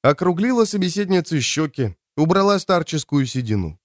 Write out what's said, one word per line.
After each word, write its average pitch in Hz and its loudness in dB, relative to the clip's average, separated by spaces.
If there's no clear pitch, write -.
округлила 185 2
собеседнице 185 0
щеки, 135 -4
убрала 196 2
старческую 156 -2
седину. 107 -4